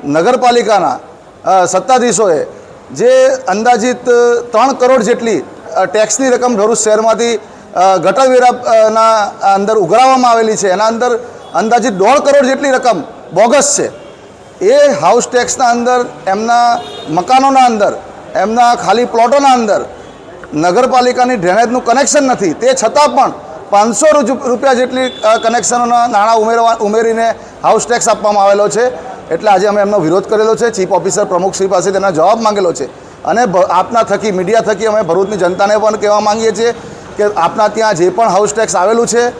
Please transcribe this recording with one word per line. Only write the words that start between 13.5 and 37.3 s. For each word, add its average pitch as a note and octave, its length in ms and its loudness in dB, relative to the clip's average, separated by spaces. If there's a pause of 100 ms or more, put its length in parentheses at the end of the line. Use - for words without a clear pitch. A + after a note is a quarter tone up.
છે. C#3 120 -4 (760)
એ C#4+ 260 4
હાઉસ A3+ 360 0
ટેક્સના B3 380 -2
અંદર, A#3+ 400 0 (220)
એમના A#3 520 0 (300)
મકાનોના C4 500 2
અંદર, G#3+ 340 2 (420)
એમના A#3 400 2
ખાલી G3+ 300 0
પ્લોટોના B3 440 2
અંદર G#3 360 2 (680)
નગરપાલિકાની B3 840 0
ડ્રેનેજનું A3 500 0
કનેક્શન C4+ 380 0
નથી, G3+ 300 -2
તે B3+ 200 0 (100)
છતાં C4+ 320 2
પણ G#3 180 2 (360)
પાંચસો G3+ 360 2 (140)
રૂજ-, B3+ 280 -2
રૂપિયા C4 260 0
જેટલી, B3+ 340 -2
અ, A3 300 0
કનેક્શનોના A#3+ 680 0
નાણાં A3 280 2
ઉમેરવા, A3+ 460 2
ઉમેરીને A3+ 540 0 (280)
હાઉસ G3 240 2
ટેક્સ A#3 220 -2
આપવામાં G#3 340 0
આવેલો G3+ 260 2
છે. - 420 -4 (200)
એટલે G#3+ 180 -2
આજે F#3+ 180 2
અમે G#3 140 0
એમનો G3+ 180 0
વિરોધ F3 240 0
કરેલો A3 320 0
છે. A#3 140 -2
ચીફ F#3+ 220 -4
ઓફિસર F#3 320 0
પ્રમુખશ્રી F#3+ 440 -2
પાસે F#3 240 -2
તેના F#3+ 180 0
જવાબ G3+ 320 2
માંગેલો G#3 320 -2
છે C3+ 120 -8 (380)
અને G#3+ 220 0
ભ-, F#3 240 0
આપના F#3+ 340 0
થકી, G3+ 280 -2
મીડિયા F#3 300 0
થકી G#3 240 -2
અમે G#3+ 160 0
ભરૂચની F#3+ 360 -2
જનતાને F#3 400 0
પણ G#3+ 180 0
કહેવા G#3 240 0
માંગીએ A3 320 -2
છીએ A3+ 200 -2 (460)
કે G#3 60 0
આપના G#3 440 0